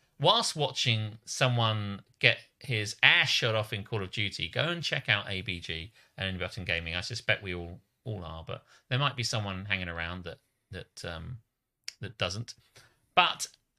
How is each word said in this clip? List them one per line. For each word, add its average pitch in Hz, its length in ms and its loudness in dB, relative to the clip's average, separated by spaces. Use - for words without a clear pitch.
whilst 208 340 4
watching 110 680 0
someone 110 760 2
get 120 200 4
his 107 440 -4
ass 156 260 8
shot 117 240 4
off 107 180 2
in 101 120 -4
Call 107 180 -2
of 92 80 -4
Duty, 98 400 -4
go 123 140 0
and 170 180 -2
check 139 260 -2
out 101 220 4
A 95 120 -4
B 90 180 -4
G 85 320 -8
and 95 220 -2
Button 90 260 -6
Gaming. 85 300 -2
I 90 60 -2
suspect - 420 -2
we 92 100 -4
all, 87 260 -8
all 101 220 -6
are, 80 200 -8
but - 180 -10
there 123 80 0
might 139 180 0
be 123 60 -4
someone 101 440 -2
hanging 95 220 -2
around 85 360 -4
that, 85 160 -10
that, - 340 -12
um, 85 320 -8
that - 160 -10
doesn't. 95 380 -4
But - 320 2